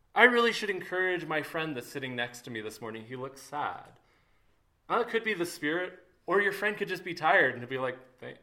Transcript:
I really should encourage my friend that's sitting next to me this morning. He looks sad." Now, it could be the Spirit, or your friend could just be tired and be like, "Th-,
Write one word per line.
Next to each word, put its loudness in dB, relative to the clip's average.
I 10
really 6
should -2
encourage -2
my -2
friend -4
that's -8
sitting -8
next -4
to -12
me -6
this -10
morning. -10
He -10
looks -10
sad." -6
Now, 2
it -4
could 0
be 0
the 0
Spirit, -4
or 4
your 4
friend -2
could -2
just -6
be -6
tired 4
and -10
be -4
like, -2
"Th-, -14